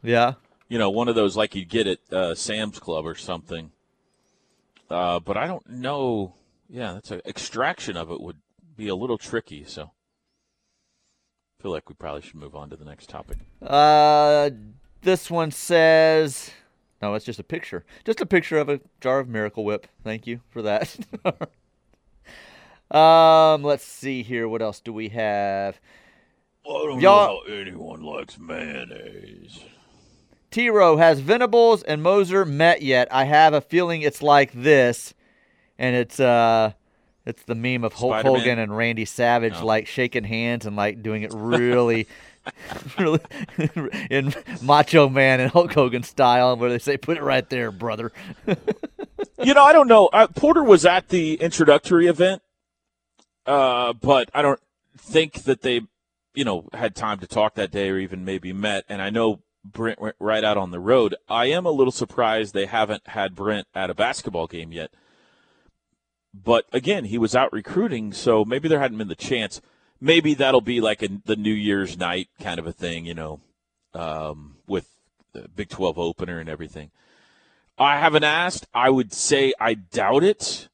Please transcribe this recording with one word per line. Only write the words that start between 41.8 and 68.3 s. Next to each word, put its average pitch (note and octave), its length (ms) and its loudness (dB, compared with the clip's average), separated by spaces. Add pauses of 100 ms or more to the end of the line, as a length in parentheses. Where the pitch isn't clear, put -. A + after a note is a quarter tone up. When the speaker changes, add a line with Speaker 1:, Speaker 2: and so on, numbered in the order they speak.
Speaker 1:
<laughs> - 460 -14
really D#3+ 220 2 (360)
<laughs> D#3 440 -6 (100)
in C3+ 240 -2 (280)
Macho D3 460 0
Man C3+ 300 2
and B2+ 140 -2
Hulk F3 200 0
Hogan B2+ 300 0
style, B2 540 2
where A#2+ 140 -2
they A#2+ 100 -2
say, C#3+ 160 -4
"Put D#3+ 220 -4
it D3 40 -10
right C3+ 260 -2
there, A#2+ 220 -6
brother." A2 420 -8 (340)
<laughs> F#3+ 100 -2 (840)
Speaker 2:
You B3+ 120 0
know, C#4 100 8
I C#4+ 80 8
don't D4 160 6
know. G#3+ 200 8
Uh, A3 180 6
Porter D#4+ 360 2
was G3 220 6
at F3+ 240 4
the D#3+ 280 0
introductory E3 720 4
event, F3+ 340 0 (1040)
uh, B2+ 480 2
but B2 400 2
I C#3+ 80 0
don't C#3+ 180 2 (380)
think - 460 -2
that C3 180 0
they, B2 180 0 (540)
you C3+ 100 -4
know, F#2 300 -4
had A2+ 200 -6
time G#2 260 -6
to F#2 60 -16
talk G#2+ 280 0
that G2 160 -4
day G2 180 -4
or F#2+ 80 -2
even F#2 300 -8
maybe F#2 260 -8
met. G2+ 340 -4
And G2+ 140 -10
I F#2+ 80 -6
know A2 320 0 (240)
Brent A2+ 340 -8
went - 220 -10
right G#2+ 240 -2
out G#2 140 2
on F#2 140 -6
the F2 60 -10
road. G#2+ 360 2 (120)
I A#2 200 -2
am E3+ 180 -2
a F3 60 0
little C3+ 200 2
surprised A2 640 -2
they G2 140 -2
haven't G#2+ 420 -4
had G2 260 -6
Brent G2+ 400 -6
at F#2 140 -6
a F2+ 60 -6
basketball G2+ 520 -4
game E2 260 -14
yet. D#2+ 180 -12 (1400)
But, A2 360 0
again, C3 360 -2
he G#2 100 -6
was A2+ 180 -2
out B2+ 160 2
recruiting, A2+ 600 -6
so A2 320 2